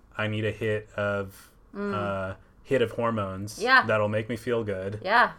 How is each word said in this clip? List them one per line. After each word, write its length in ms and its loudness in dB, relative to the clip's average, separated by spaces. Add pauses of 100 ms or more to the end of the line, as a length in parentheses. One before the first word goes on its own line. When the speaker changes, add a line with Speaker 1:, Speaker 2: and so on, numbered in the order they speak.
(180)
Speaker 1:
I 100 0
need 160 -2
a 80 0
hit 440 -2
of, 540 -4 (240)
Speaker 2:
Mm. 200 -4
Speaker 1:
uh, 400 -4 (280)
hit 200 2
of 100 0
hormones 680 -2
Speaker 2:
Yeah. 280 4
Speaker 1:
that'll 240 4
make 180 -2
me 80 -4
feel 280 0
good. 380 -4
Speaker 2:
Yeah. 360 4